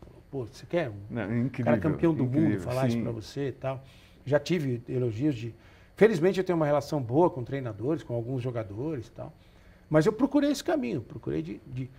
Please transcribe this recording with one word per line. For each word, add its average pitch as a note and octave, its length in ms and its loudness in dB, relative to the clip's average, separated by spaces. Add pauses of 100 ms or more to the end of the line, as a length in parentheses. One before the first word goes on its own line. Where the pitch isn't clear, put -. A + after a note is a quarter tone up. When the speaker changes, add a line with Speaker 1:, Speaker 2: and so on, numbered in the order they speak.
Speaker 1:
Falou, - 300 -20
"Pô, C3 160 -6
você - 200 -18
quer D#3+ 240 -2
um G#2 40 -10 (160)
Speaker 2:
Não, A#2 160 -4
Speaker 1:
cara A2+ 120 0
Speaker 2:
incrível, B2+ 420 2
Speaker 1:
campeão D#3+ 340 2
do C#3 100 0
Speaker 2:
incrível, B2+ 260 4
Speaker 1:
mundo G#2 100 0
falar B2+ 260 0
isso A#2 120 2
Speaker 2:
sim. A#2 40 -2
Speaker 1:
pra A#2+ 100 -4
você B2 360 -6
e A#2+ 40 -6
tal?" C3 300 -8 (420)
Já C#3+ 140 4
tive C#3+ 500 0
elogios B2+ 460 0
de, A2+ 180 -8 (440)
felizmente F#3 420 4
eu F#3 60 0
tenho F#3 100 0
uma D#3+ 120 2
relação D3 360 0
boa C3+ 280 4
com B2+ 120 -8
treinadores, B2 600 -6
com A#2+ 100 -8
alguns A#2+ 280 -4
jogadores A#2 680 -6
e - 40 -20
tal. - 200 -14 (560)
Mas D#3 180 6
eu G#3+ 60 4
procurei C#4 400 2
esse C#4 100 -4
caminho, A#3+ 380 -2
procurei C3+ 420 -6
de, F3 240 -10
de, C3 320 -8